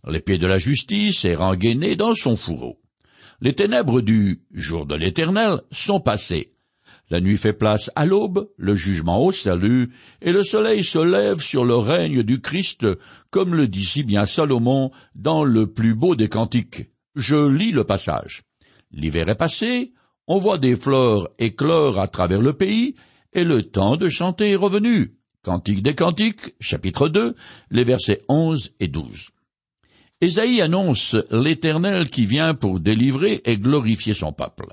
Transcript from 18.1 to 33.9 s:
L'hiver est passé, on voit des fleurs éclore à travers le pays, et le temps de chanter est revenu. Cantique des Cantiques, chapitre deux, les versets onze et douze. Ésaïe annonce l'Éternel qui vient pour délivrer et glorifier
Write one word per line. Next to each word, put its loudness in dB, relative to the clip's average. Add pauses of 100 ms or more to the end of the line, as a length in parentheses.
L'hiver -2
est 0
passé, -4 (340)
on 0
voit 0
des 4
fleurs 2 (100)
éclore 0
à 0
travers 0
le 2
pays, 0 (380)
et 0
le 2
temps 0
de 0
chanter -2
est 4
revenu. 0 (280)
Cantique -2
des 0
Cantiques, -2
chapitre -2
deux, 0 (360)
les 2
versets 0
onze 0
et -2
douze. -10 (880)
Ésaïe 2
annonce 0 (160)
l'Éternel 0
qui 0
vient 0
pour -2
délivrer 0
et 0
glorifier 0